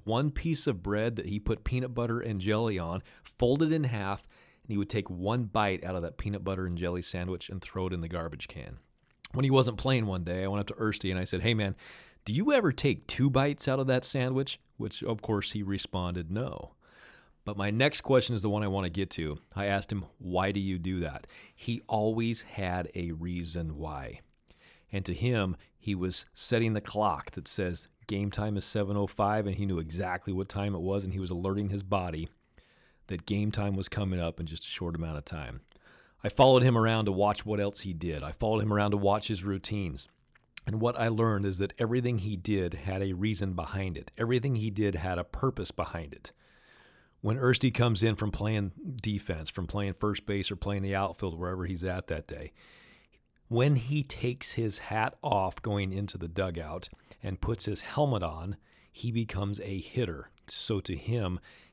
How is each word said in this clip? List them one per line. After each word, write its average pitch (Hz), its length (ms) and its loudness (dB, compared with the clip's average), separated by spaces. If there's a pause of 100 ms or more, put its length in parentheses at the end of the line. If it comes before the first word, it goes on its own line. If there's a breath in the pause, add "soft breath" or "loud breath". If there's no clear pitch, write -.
one 127 240 2
piece 156 360 -2
of 98 160 0
bread 107 340 0
that 104 100 -6
he 101 120 -2
put 107 240 -2
peanut 127 300 -2
butter 120 280 0
and 107 200 -2
jelly 107 380 2
on, 87 240 -2 (360 loud breath)
fold 131 240 4
it 156 80 4
in 160 140 2
half, 101 420 -2 (360 soft breath)
and - 80 -14
he 101 80 2
would 98 100 0
take 101 220 -2
one 101 340 0
bite 101 400 0
out 92 100 -2
of 90 60 -2
that 82 160 -6
peanut 101 260 -4
butter 92 220 -2
and 87 140 -2
jelly 90 240 -2
sandwich 90 480 -6
and 92 100 -8
throw 95 260 -4
it 90 60 -2
in 87 80 -2
the 82 80 -4
garbage 82 400 -6
can. - 300 -12 (560)
When 135 100 2
he 135 60 6
wasn't 123 260 6
playing 127 300 2
one 92 180 0
day, 90 180 -2
I 95 40 0
went 101 140 0
up 101 80 -4
to - 140 -6
Ersty 101 280 0
and 92 100 0
I 92 40 0
said, 92 180 -2
"Hey 117 100 4
man, 104 240 2 (480 loud breath)
do 107 80 -4
you 202 180 2
ever 220 220 6
take - 340 2
two 135 220 2
bites 139 400 2
out 135 100 2
of 135 100 0
that 127 160 4
sandwich?" 131 540 0 (200)
Which, 107 240 -6
of 113 180 -2
course, 101 320 0
he 104 100 -2
responded, 90 680 -2
"No." - 420 -4 (720 loud breath)
But 101 140 -6
my 101 120 0
next 131 300 2
question 123 340 4
is 101 60 0
the 107 80 0
one 104 140 2
I 104 60 2
want 95 180 2
to 85 40 -2
get 95 200 -2
to. 76 260 -4 (180)
I 101 120 -2
asked 101 260 0
him, 95 140 -2 (100)
"Why 92 340 0
do 101 100 0
you 95 180 0
do 92 220 -2
that?" 76 260 -6 (280 loud breath)
He - 340 -4
always 113 520 2
had 90 540 -4
a 85 160 -2
reason 82 640 -4
why. 73 440 -8 (680 soft breath)
And 98 140 -4
to 92 80 -2
him, 101 440 2 (220 soft breath)
he 104 160 -2
was 92 380 -2
setting 113 400 0
the 107 80 0
clock 104 520 -2
that - 140 -10
says, 90 420 -4 (180)
"Game 101 240 -2
time 104 260 -2
is 95 80 -2
seven 101 320 0
oh 101 100 2
five," 104 400 0
and 92 100 0
he 101 100 0
knew 92 120 0
exactly 90 540 -4
what 92 160 -2
time 101 260 -2
it 85 60 -4
was, 98 240 0
and 95 80 -2
he 95 80 -2
was 90 100 -4
alerting 98 380 0
his 98 140 -2
body 90 460 -2 (800 soft breath)
that 87 180 -6
game 104 240 2
time 101 240 0
was 95 140 -2
coming 95 320 0
up 85 200 -2
in 85 60 -4
just 80 180 -8
a - 40 -12
short 85 260 -4
amount 80 220 -4
of 73 100 -8
time. 64 340 -10 (640 loud breath)
I - 60 0
followed 131 320 10
him 123 140 8
around 113 280 4
to 101 80 2
watch 101 320 4
what 107 160 0
else 101 200 -2
he 98 120 -6
did. 80 300 -4
I 82 100 -6
followed 110 300 2
him 104 100 2
around 104 180 4
to 104 80 4
watch 101 300 4
his 95 160 -2
routines. 95 640 -2 (580)
And 110 140 0
what 120 180 2
I 113 100 2
learned 110 380 4
is 95 120 0
that 98 200 0
everything 120 400 2
he 98 180 -2
did 90 380 0
had 95 280 -2
a 95 120 0
reason 98 400 0
behind 90 420 -4
it. - 220 -12
Everything 123 380 2
he 110 140 0
did 101 240 2
had 87 240 -2
a 87 60 -2
purpose - 460 -2
behind 82 420 -6
it. - 200 -18 (920 soft breath)
When 110 160 2
Ersty 123 340 4
comes 113 300 4
in 110 140 4
from 107 140 -2
playing 104 420 0 (300)
defense, 92 460 -4
from 90 180 -6
playing 101 280 -2
first 104 320 -2
base 98 240 -2
or 98 60 -4
playing 101 260 -2
the 98 120 0
outfield, 95 440 -2
wherever 90 260 -4
he's 87 200 -4
at 92 240 -4
that 78 180 -4
day, - 260 -12 (960 loud breath)
when 131 280 4
he 135 260 0
takes - 500 -4
his 110 240 0
hat - 460 0
off 95 400 2
going 101 320 0
into 98 240 -4
the 87 100 -6
dugout 85 640 -4 (320 loud breath)
and 98 180 -6
puts 113 240 -2
his 104 160 -4
helmet 135 420 0
on, 82 360 -6 (340 soft breath)
he - 180 -4
becomes 101 500 -2
a 98 180 -6
hitter. 87 520 -4 (160)
So - 340 -4
to 92 140 -6
him, 92 460 -2 (320 loud breath)